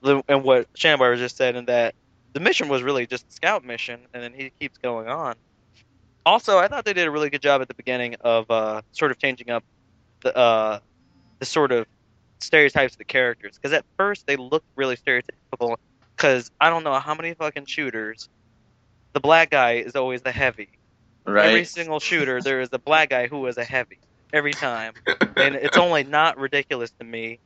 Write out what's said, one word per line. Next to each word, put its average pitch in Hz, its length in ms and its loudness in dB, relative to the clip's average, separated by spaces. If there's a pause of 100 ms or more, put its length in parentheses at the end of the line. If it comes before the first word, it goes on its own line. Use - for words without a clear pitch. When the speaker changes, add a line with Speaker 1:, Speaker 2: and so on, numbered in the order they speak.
Speaker 1:
the, 139 280 2
and 139 160 2
what 127 300 2
Shanbar 131 440 4
just 123 180 -6
said, 123 200 0
in 123 100 -12
that 120 280 0 (380)
the 143 80 -4
mission 185 280 0
was 135 160 0
really 131 220 -2
just 127 220 -12
a - 40 -20
scout 180 320 -2
mission, 120 360 -10 (140)
and 123 80 -12
then 120 100 -12
he 131 280 -14
keeps 139 180 -12
going 113 300 -6
on. 135 260 -6 (880)
Also, 202 340 4
I 180 100 2
thought 269 160 -6
they 208 100 -2
did 180 140 0
a - 20 -2
really 151 200 -2
good 139 120 -6
job 143 180 4
at 127 80 -4
the 127 60 -14
beginning 123 460 -6
of, 113 300 2
uh, 110 320 -2 (100)
sort 151 180 -2
of 127 80 -6
changing 123 320 -4
up 117 140 -4 (560)
the, 127 160 -2
uh, 110 420 2 (640)
the 131 60 -8
sort 143 260 2
of 117 140 0 (520)
stereotypes 143 560 2
of - 40 -20
the 104 60 -18
characters. 120 560 -2
'Cause 139 120 -4
at 156 120 0 (140)
first 196 280 -2
they 143 100 0
looked 131 300 -4 (100)
really 131 200 -2
stereotypical, 123 800 -4 (400)
'cause 131 340 2 (100)
I 156 100 6
don't 165 140 -2
know 139 140 0
how 135 160 -4
many 165 200 -8
fucking 151 320 -8
shooters, 113 640 -8 (840)
the 143 80 -2
black 160 300 4
guy 127 220 2
is 117 220 -4
always 127 280 -4
the 127 100 -6
heavy. 120 380 -4 (560)
Speaker 2:
Right. 104 200 4
Speaker 1:
Every 110 180 4
single 160 360 -6
shooter, 139 420 0
there 135 180 -2
is 127 120 -4
a 131 60 -4
black 151 320 2
guy 123 180 0
who 135 180 -6
is 123 120 -4
a 120 60 -4
heavy. 127 340 -6 (340)
Every 147 200 0
time. 117 420 -6 (420)
And 139 180 2
it's 139 220 0
only 175 260 4
not 147 360 2
ridiculous 135 600 -4
to 120 60 -16
me 117 420 -10